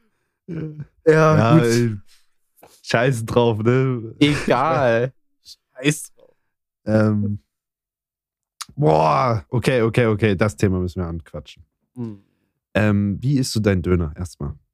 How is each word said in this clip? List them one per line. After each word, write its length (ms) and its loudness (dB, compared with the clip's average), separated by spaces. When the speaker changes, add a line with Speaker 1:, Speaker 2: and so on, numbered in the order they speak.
Speaker 1:
Ja. 140 -10
Speaker 2:
Ja, 320 6
Speaker 1:
Ja, 160 4
Speaker 2:
gut. 100 6
Speaker 1:
ey. 320 0
Scheiß 420 -2
drauf, 340 0
ne? 600 -2
Speaker 2:
Egal. 960 0
Scheiß 720 -6
drauf. 220 -20
Speaker 1:
Ähm. 540 0
Boah, 760 0
okay, 320 0
okay, 240 0
okay. 300 0
Das 200 -2
Thema 240 0
müssen 220 -6
wir 40 -6
anquatschen. 580 -14
Speaker 2:
Hm. 280 -14
Speaker 1:
Ähm, 460 0
wie 180 0
isst 160 -4
du 60 0
deinen 220 2
Döner 340 0
erstmal? 380 -10